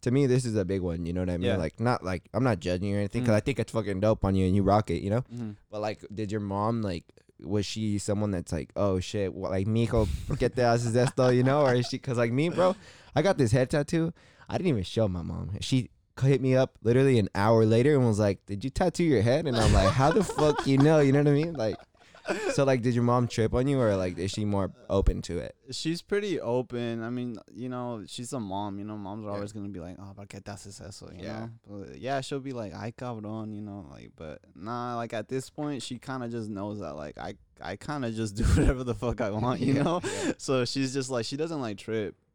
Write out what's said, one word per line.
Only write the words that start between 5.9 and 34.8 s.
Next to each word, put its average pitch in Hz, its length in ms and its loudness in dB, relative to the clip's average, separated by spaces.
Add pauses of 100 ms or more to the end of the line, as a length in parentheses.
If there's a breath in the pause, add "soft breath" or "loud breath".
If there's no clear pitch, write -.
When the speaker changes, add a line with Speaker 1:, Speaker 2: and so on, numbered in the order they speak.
Speaker 1:
did 104 180 -6
your 107 100 -2
mom, 104 400 0
like, 90 220 -4 (380)
was 98 220 -2
she 107 340 -2
someone 104 320 0
that's 87 220 -4
like, 76 240 -4
"Oh, 95 240 2
shit, 98 340 -4
wha-, 92 140 -6
like, 98 180 -2
mijo, 113 400 2 (200)
¿por 147 100 -4
qué 123 180 0
te 123 80 -2
haces 120 320 2
esto?" 127 360 4
You 123 120 4
know? 139 200 4
Or 131 120 4
is 123 120 2
she, 131 120 -6
'cause, 120 200 -4
like, 120 140 2
me, 147 180 0
bro, 180 260 2 (400 loud breath)
I 147 60 2
got 190 160 4
this 120 140 6
head 131 180 4
tattoo. 165 420 0 (340 soft breath)
I - 120 -4
didn't 185 100 0
even 110 160 2
show 95 240 0
my 90 140 -2
mom. 87 380 -8
She 127 280 0 (320)
c-, 131 80 4
hit 139 140 4
me 131 120 4
up 131 280 2
literally 127 360 6
an 98 160 2
hour 113 300 6
later 120 320 6
and 127 80 4
was 110 140 4
like, 101 260 2
"Did 101 200 -8
you 131 40 -4
tattoo 175 360 0
your 135 180 4
head?" 135 240 4
And 123 100 0
I'm 107 160 6
like, 95 200 6
"How 131 200 4
the 190 120 4
fuck 151 420 2
you 135 100 4
know?" 151 240 6
You 139 120 4
know 143 80 4
what 147 80 4
I 147 40 6
mean? 160 220 0
Like, 110 220 -2 (760 loud breath)
so, 143 120 2
like, 131 180 2
did 120 120 0
your 120 80 2
mom 120 240 2
trip 110 280 0
on 127 120 2
you, 139 140 2
or, 107 160 4
like, 92 220 -2
is 92 120 -2
she 107 140 -4
more 98 260 0 (180)
open 95 340 2
to 85 160 -6
it? 58 180 -10 (160)
Speaker 2:
She's 160 300 -4
pretty 202 360 -2
open. 120 640 -2
I 113 80 -6
mean, 123 280 -6 (140)
you 127 160 -10
know, 123 380 -8
she's 123 260 -10
a 143 60 -4
mom. 101 400 -6
You 101 60 -10
know, 107 120 -10
moms 104 280 -10
are 104 60 -10
Speaker 1:
Yeah. 101 40 -6
Speaker 2:
always 101 180 -8
gonna 104 180 -10
be 95 100 -12
like, 87 180 -12
"Oh, 98 160 -18
¿por 101 120 -18
qué 98 180 -16
te 101 80 -12
haces 101 280 -16
eso?" 98 320 -16
You 87 120 -16
Speaker 1:
Yeah. 82 220 -10 (200)
Speaker 2:
know? 98 200 -14
But, 65 140 -16
yeah, 135 200 -4
she'll 139 200 -8
be 131 120 -10
like, 110 220 -8
"Ay, 107 220 -10
cabrón," 110 580 -10
you 104 80 -10
know, 101 280 -12
like, 58 260 -20
but 78 240 -14 (140)
nah, 120 420 -8